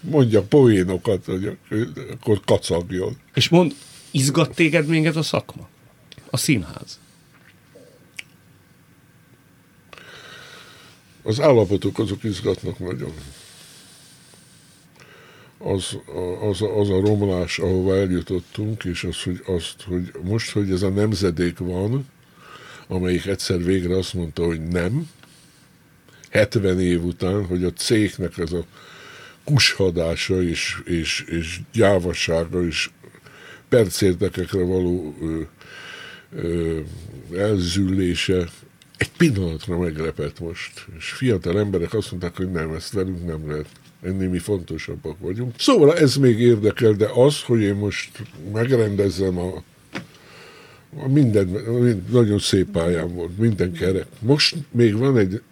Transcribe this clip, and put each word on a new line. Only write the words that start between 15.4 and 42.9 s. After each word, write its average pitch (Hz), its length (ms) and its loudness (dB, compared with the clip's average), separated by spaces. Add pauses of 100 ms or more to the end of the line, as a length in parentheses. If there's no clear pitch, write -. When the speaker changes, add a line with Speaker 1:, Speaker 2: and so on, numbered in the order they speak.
Speaker 1:
Az, - 400 -4 (180)
a, 92 320 -6
az, 95 140 -2
a, 104 180 -2
az 101 100 2
a 95 100 2
romlás, 98 600 0
ahova 92 360 2
eljutottunk, 95 880 -2
és 90 200 -6
az, 87 200 -6
hogy 90 220 -4
azt, 87 300 -4 (120)
hogy 90 240 -4 (120)
most, 107 280 -2
hogy 101 200 0
ez 92 100 0
a 98 80 0
nemzedék 95 680 0
van, 98 480 -4 (840)
amelyik 90 380 0
egyszer 95 380 -2
végre 90 340 0
azt 92 160 -4
mondta, 85 320 -4
hogy 80 220 -2
nem, 92 420 -2 (1200)
hetven 98 500 2
év 90 240 2
után, 90 420 -2
hogy 90 180 -2
a 87 100 0
cégnek 101 640 -2
ez 85 140 -4
a 85 140 -4 (800)
kushadása 92 1000 0
és, - 420 -4
és, 85 420 -4
és 85 320 -6 (140)
gyávasága 87 920 0
és 78 240 -4 (800)
percértekekre 92 960 2
való, 90 580 0
ö, 80 200 -4 (1000)
ö, 82 380 -2 (580)
elzüllése 92 1120 0 (500)
egy - 200 -4
pillanatra 92 600 0
meglepett 80 600 -4
most. - 460 -12 (120)
És - 120 -12
fiatal 98 500 0
emberek 92 340 -2
azt 107 180 -2
mondták, 90 240 -8
hogy 92 160 -4
nem, 80 220 -4
ezt 80 180 -10